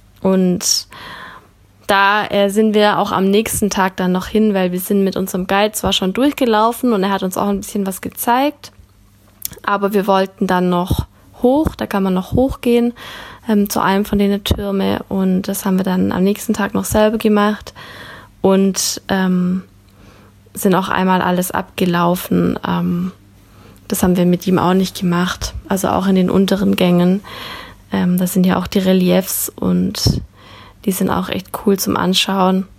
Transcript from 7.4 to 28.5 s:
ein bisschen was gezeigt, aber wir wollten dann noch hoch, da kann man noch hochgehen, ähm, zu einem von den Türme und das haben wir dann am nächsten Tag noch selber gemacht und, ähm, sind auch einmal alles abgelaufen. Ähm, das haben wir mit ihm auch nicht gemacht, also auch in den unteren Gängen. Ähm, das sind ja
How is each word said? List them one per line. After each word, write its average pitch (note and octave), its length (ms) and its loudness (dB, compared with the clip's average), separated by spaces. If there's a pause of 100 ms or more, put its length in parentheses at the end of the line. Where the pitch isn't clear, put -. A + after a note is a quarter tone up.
ein G3+ 140 -2
bisschen G3+ 240 -4
was F#3+ 160 -8
gezeigt, - 680 -2 (920)
aber G3+ 300 0
wir G3 120 2
wollten G3 400 0
dann F3+ 240 2
noch F3+ 380 -2 (340)
hoch, C#4 340 2
da - 120 -6
kann G3 160 -2
man F#3+ 100 0
noch F#3 200 -4
hochgehen, A#3+ 600 2 (540)
ähm, G#3 220 2
zu - 120 -2
einem G3 240 2
von G3+ 140 -2
den G3+ 240 0
Türme G3 680 -2
und F#3+ 340 0
das G3 220 -6
haben F#3 120 2
wir F#3+ 60 0
dann F#3 280 0
am F3+ 120 0
nächsten G#3 300 -2
Tag G3+ 220 -4
noch G3 100 -2
selber G#3+ 320 2
gemacht G#3 560 0 (680)
und, F#3+ 680 0
ähm, F#3 540 0 (880)
sind F#3+ 220 2
auch F#3 140 0
einmal F#3 320 2
alles F3+ 300 0
abgelaufen. F3+ 1160 0
Ähm, F3 440 -2 (760)
das - 160 -2
haben F3+ 140 2
wir F3+ 80 2
mit F3+ 220 2
ihm F#3 120 2
auch F3+ 140 2
nicht F#3+ 260 0
gemacht, F3+ 540 -2 (140)
also F#3+ 220 -2
auch F#3+ 180 0
in F#3+ 80 4
den F#3 140 2
unteren G3 460 2
Gängen. F3+ 460 2 (720)
Ähm, F3+ 260 0
das F3+ 160 -2
sind F3+ 120 4
ja F3+ 120 4